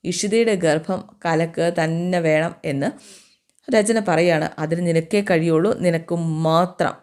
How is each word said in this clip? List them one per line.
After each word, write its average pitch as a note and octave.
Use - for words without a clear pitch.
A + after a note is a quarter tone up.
ഇഷിതയുടെ G#3+
ഗർഭം D#3+
കലക്കുക E3
തന്നെ E3+
വേണം" D#3+
എന്ന് D3
രചന A3
പറയുകയാണ്. E3
"അതിന് E3
നിനക്കേ E3
കഴിയുള്ളൂ, E3+
നിനക്ക് E3
മാത്രം." E3+